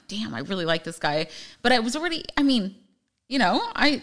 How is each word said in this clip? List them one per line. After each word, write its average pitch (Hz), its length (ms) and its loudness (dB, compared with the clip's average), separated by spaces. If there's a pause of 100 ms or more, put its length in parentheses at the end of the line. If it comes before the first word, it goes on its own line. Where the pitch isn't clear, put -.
"Damn, 214 280 -6
I 117 60 -6
really 175 260 -4
like 165 180 0
this 165 140 -10
guy." 156 300 -2 (340)
But 247 100 4
I 247 60 6
was 233 180 -2
already, 330 280 -4 (120)
I 294 60 4
mean, 233 320 2 (560)
you 269 80 -2
know, 226 240 4 (120)
I 277 280 2